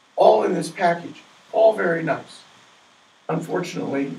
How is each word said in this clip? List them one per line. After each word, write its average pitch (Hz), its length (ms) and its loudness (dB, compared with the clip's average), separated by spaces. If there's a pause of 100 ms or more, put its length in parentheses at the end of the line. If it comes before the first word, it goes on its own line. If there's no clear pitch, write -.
(160)
All 208 280 6
in 185 100 -2
this 170 160 -4
package, 170 520 -4 (300)
all 220 220 4
very 170 300 -2
nice. - 380 -6 (880)
Unfortunately, - 880 -6